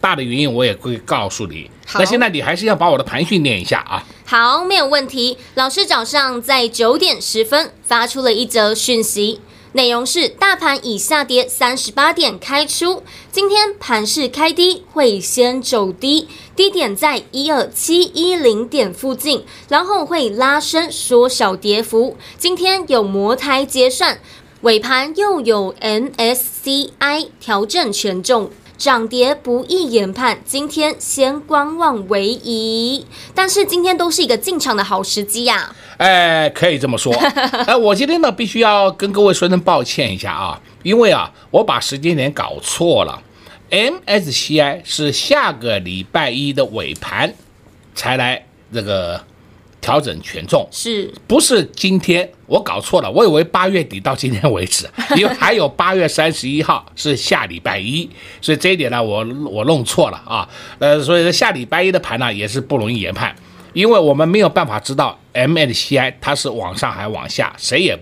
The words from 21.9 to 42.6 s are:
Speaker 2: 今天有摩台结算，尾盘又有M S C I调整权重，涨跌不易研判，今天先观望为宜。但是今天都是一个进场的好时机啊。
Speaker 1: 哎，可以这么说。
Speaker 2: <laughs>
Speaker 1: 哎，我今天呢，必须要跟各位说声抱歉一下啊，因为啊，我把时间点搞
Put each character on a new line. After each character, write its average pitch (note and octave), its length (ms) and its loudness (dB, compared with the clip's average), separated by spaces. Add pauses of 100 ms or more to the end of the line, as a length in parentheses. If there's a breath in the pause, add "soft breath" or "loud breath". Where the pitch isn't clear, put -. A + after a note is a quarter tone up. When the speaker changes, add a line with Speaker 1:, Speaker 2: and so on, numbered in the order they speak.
Speaker 2:
今 F4 200 -2
天 F#4 320 0
有 A#3 160 2
摩 G3+ 320 0
台 C4+ 280 0
结 C4 240 2
算， C4 300 0 (440 loud breath)
尾 A3 180 4
盘 C4 360 -2
又 G4 240 2
有 G#3 380 0
M A3 380 -2
S A#3 480 -2
C C#4 340 -2
I D4 280 -2 (120)
调 G#3 260 -2
整 B3 280 -2
权 F#3+ 280 -4
重， G#3+ 300 0 (260 loud breath)
涨 A#3 300 0
跌 B3 260 2
不 B3+ 360 -2
易 E4+ 240 0
研 G3 200 2
判， A#3 320 -2
今 C#4 220 -4
天 D4+ 320 -2
先 C#4 400 -2
观 D4 380 -2
望 B3+ 320 -2
为 G3 180 0
宜。 A3+ 800 -4 (260 loud breath)
但 F#4+ 160 0
是 F#4+ 160 2
今 F4 180 0
天 F4+ 140 2
都 E4+ 140 0
是 E4 120 0
一 C4 40 2
个 A#3 100 2
进 F4+ 220 -4
场 A#3+ 180 -2
的 G3+ 60 0
好 G3 200 -2
时 G#3 200 -4
机 A#3 260 -2
啊。 G3 280 -2 (220 loud breath)
Speaker 1:
哎， E3+ 520 4
可 - 180 0
以 D3+ 100 2
这 C3 100 -2
么 A#2+ 100 0
说。 B2 140 0 (260)
Speaker 2:
<laughs> B3+ 300 0
Speaker 1:
哎， B3 80 4
我 G#3 180 4
今 C4+ 140 0
天 E4 120 2
呢， A#3+ 120 2
必 A#3 120 -4
须 G#3+ 160 -2
要 G3+ 300 6
跟 G3 220 -4
各 G3+ 80 0
位 G3 120 8
说 F3 160 2
声 F3+ 120 4
抱 D#3 240 2
歉 A#2+ 280 -2
一 F#2+ 60 -6
下 G2 140 -6
啊， E2+ 280 -6 (220 loud breath)
因 G#3 160 2
为 A3 140 6
啊， B2+ 180 0 (200 soft breath)
我 G3 120 4
把 C#3 160 0
时 C3+ 180 -6
间 D#3+ 200 0
点 B2 160 0
搞 - 280 -6